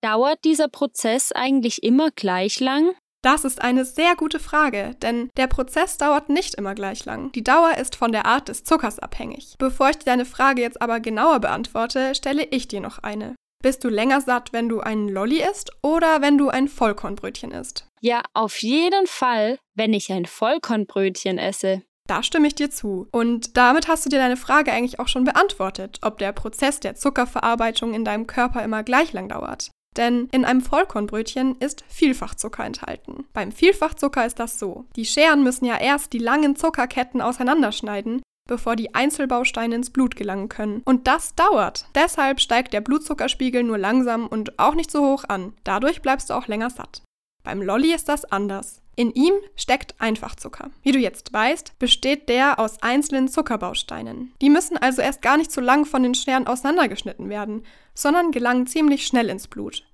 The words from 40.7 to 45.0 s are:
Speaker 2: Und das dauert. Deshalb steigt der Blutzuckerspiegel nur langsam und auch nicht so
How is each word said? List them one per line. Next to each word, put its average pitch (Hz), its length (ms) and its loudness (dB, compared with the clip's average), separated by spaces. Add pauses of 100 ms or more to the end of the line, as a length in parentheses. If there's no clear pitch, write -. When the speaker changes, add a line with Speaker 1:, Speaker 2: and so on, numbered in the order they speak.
Speaker 2:
Und 254 220 4
das 294 280 0
dauert. 320 500 2 (100)
Deshalb 277 440 2
steigt 247 340 0
der 208 80 0
Blutzuckerspiegel 254 800 -2
nur 226 160 0
langsam 233 480 2
und 214 320 -6
auch - 160 6
nicht 320 160 0
so 294 160 2